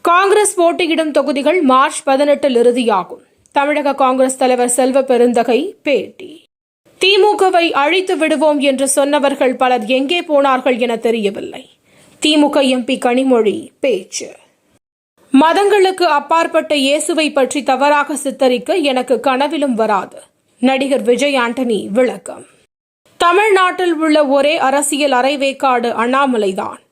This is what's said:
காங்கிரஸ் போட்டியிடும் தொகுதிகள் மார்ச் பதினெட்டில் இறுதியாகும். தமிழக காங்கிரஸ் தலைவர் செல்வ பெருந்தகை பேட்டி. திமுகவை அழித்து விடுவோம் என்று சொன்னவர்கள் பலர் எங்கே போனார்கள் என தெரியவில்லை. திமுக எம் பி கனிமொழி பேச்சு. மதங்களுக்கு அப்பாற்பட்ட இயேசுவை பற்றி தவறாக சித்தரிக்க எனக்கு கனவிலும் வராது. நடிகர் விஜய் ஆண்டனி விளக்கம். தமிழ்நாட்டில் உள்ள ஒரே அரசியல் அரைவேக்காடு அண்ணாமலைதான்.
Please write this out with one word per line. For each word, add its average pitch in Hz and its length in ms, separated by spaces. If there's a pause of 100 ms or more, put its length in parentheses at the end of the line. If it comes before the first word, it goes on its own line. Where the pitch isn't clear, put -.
காங்கிரஸ் 392 540
போட்டியிடும் 320 560
தொகுதிகள் 294 500
மார்ச் 269 420
பதினெட்டில் 285 520
இறுதியாகும். 233 680 (280)
தமிழக 285 440
காங்கிரஸ் 262 420
தலைவர் 247 320
செல்வ 262 320
பெருந்தகை 247 800
பேட்டி. 285 640 (640)
திமுகவை 370 680
அழித்து 339 460
விடுவோம் 302 420
என்று 269 280
சொன்னவர்கள் 277 680
பலர் 254 300
எங்கே 269 360
போனார்கள் 269 560
என 233 200
தெரியவில்லை. 226 720 (560)
திமுக 294 420
எம் 254 180
பி 262 120
கனிமொழி 247 720 (100)
பேச்சு. - 520 (1080)
மதங்களுக்கு 370 600
அப்பாற்பட்ட 311 720
இயேசுவை 294 560
பற்றி 262 320
தவறாக 285 520
சித்தரிக்க 262 580
எனக்கு 262 460
கனவிலும் 277 540
வராது. 214 480 (380)
நடிகர் 262 420
விஜய் 262 340
ஆண்டனி 240 520
விளக்கம். 220 580 (720)
தமிழ்நாட்டில் 370 760
உள்ள 302 340
ஒரே 285 300
அரசியல் 277 540
அரைவேக்காடு 262 840
அண்ணாமலைதான். 226 840 (140)